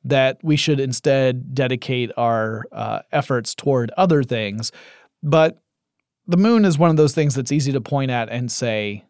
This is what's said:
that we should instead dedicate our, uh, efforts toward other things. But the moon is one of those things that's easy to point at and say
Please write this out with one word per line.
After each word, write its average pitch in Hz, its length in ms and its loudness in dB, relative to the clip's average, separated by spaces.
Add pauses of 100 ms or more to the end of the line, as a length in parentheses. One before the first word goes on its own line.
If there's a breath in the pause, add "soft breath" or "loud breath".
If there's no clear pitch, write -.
that 131 400 2
we 151 140 2
should 143 240 0
instead 131 720 0
dedicate 127 640 -2
our, 110 560 -2
uh, 110 260 -6 (140)
efforts 131 420 -2
toward 127 400 -2
other 170 260 4
things. 110 520 -4 (500 loud breath)
But 160 360 2 (680)
the 175 100 2
moon 214 280 4
is 160 120 2
one 170 120 4
of 160 80 4
those 151 180 4
things 147 200 0
that's 131 180 -4
easy 143 180 0
to 131 100 -2
point 135 300 -2
at 117 180 -2
and 120 220 -6
say 104 580 -4